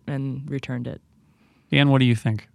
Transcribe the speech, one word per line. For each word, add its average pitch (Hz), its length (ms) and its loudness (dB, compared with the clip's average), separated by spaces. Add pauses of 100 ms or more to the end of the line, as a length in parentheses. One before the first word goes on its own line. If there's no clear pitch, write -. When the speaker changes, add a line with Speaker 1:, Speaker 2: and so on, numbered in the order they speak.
Speaker 1:
and 139 420 -6
returned 127 380 -8
it. - 140 -12 (680)
Speaker 2:
Dan, 143 200 4
what 135 100 6
do 127 60 4
you 120 100 4
think? 107 380 -4